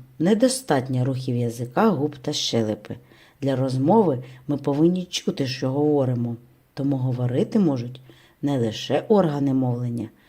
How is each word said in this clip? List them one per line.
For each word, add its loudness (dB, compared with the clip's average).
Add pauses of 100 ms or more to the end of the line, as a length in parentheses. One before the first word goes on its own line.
(200)
недостатньо 2
рухів -2
язика, 0
губ -2
та -6
щелепи. -2 (440)
Для 0
розмови 2 (240)
ми -2
повинні 2
чути, -4
що -4
говоримо, 0 (380)
тому -2
говорити 0
можуть 0 (400)
не 0
лише -2
органи 2
мовлення, -2 (200)